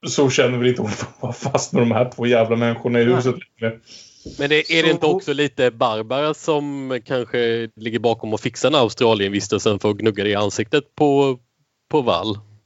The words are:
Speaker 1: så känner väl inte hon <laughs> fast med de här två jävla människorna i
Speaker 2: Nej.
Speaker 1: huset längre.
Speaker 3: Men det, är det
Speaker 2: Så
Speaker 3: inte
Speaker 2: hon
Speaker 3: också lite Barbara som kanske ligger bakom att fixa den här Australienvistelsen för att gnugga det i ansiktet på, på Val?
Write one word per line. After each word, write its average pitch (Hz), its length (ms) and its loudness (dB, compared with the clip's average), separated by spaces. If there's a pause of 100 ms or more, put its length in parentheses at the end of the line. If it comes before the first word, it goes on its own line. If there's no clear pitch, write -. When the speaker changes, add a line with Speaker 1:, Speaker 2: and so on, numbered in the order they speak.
Speaker 1:
så 139 240 2
känner 127 280 2
väl 123 80 2
inte 123 160 2
hon - 500 -8
<laughs> - 0 -
fast - 400 -4
med 123 100 2
de 117 100 2
här 123 240 0
två 120 100 -4
jävla 113 300 2
människorna 117 440 0
i 117 40 4
Speaker 2:
Nej. 123 100 4
Speaker 1:
huset 123 200 0 (260)
längre. 113 180 -4 (600)
Speaker 3:
Men 143 120 -2
det, 151 220 2
är 165 100 2
det 160 60 4
Speaker 2:
Så 170 60 4
Speaker 3:
inte 165 120 0
Speaker 2:
hon 165 100 2
Speaker 3:
också 170 160 -4
lite 139 380 0
Barbara 120 640 -2
som 139 680 -4
kanske 117 720 -2
ligger 110 220 -6
bakom 113 360 -2
att 107 60 -4
fixa 127 280 -2
den 147 60 2
här 139 80 6
Australienvistelsen 101 960 0
för 107 120 0
att 104 60 -2
gnugga 104 280 0
det 104 60 0
i 101 40 0
ansiktet 104 640 -2
på, 139 420 2 (520)
på 151 100 0
Val? 104 380 0 (280)